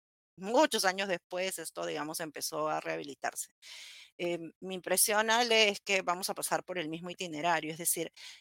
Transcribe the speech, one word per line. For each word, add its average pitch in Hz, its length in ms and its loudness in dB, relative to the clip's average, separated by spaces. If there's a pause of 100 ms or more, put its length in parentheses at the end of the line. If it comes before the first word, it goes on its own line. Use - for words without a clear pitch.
(360)
muchos 226 480 4
años 196 240 2
después 185 500 -2
esto, 170 280 -6
digamos, 156 340 -4
empezó 156 480 -4
a 156 140 -2
rehabilitarse. 160 640 -4 (720)
Em, 170 420 -4
mi 185 160 -8
impresión, 208 540 2
Ale, 226 400 6
es 202 100 0
que 190 220 0
vamos 180 280 -2
a 185 40 -2
pasar 160 320 -2
por 185 120 -6
el 156 120 -2
mismo 170 200 -6
itinerario, 160 600 0
es 160 60 -6
decir, 165 340 -2 (300)